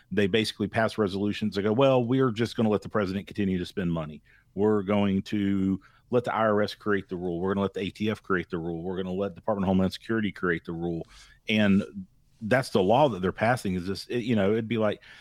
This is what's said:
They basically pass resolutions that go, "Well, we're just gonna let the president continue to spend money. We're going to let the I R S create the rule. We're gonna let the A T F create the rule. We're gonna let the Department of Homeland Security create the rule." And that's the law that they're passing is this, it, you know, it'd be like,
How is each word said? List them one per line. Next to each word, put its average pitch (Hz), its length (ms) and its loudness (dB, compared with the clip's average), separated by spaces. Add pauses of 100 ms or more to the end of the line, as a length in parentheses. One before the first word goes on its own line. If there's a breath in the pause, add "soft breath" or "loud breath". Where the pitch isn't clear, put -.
(100)
They 101 160 2
basically 104 400 0
pass 110 320 0
resolutions 101 560 -2
that 101 80 -2
go, 107 100 2
"Well, 131 320 4
we're 131 280 2
just 110 240 -2
gonna 110 140 2
let 101 120 2
the - 60 -12
president 95 400 -2
continue 95 300 -2
to 87 80 -4
spend 90 260 -4
money. 78 280 -6 (360 soft breath)
We're 104 260 2
going 98 400 2
to 98 580 0 (300 soft breath)
let 120 140 2
the - 100 -4
I 110 140 2
R 104 140 4
S 98 120 -4
create 98 340 -4
the 92 80 -8
rule. 87 220 -4
We're 95 160 0
gonna 98 80 0
let 98 120 -2
the 95 80 -4
A 92 80 -4
T 107 200 -4
F 104 100 -6
create 87 300 -2
the 90 80 -4
rule. 82 240 -6
We're 90 140 -6
gonna 92 160 -6
let 95 240 -4
the - 40 -20
Department 101 240 -2
of 92 40 2
Homeland 92 240 4
Security 110 400 -4
create 87 320 -2
the 87 80 -8
rule." 82 340 -6 (420 loud breath)
And 104 360 4 (580)
that's 123 260 0
the 110 120 2
law 117 280 6
that 98 120 -2
they're 92 120 0
passing 110 420 0
is 90 100 -4
this, 92 240 -8
it, 120 100 -2
you 120 180 0
know, 98 160 4
it'd 113 160 -2
be 113 100 -2
like, 107 220 0 (200 loud breath)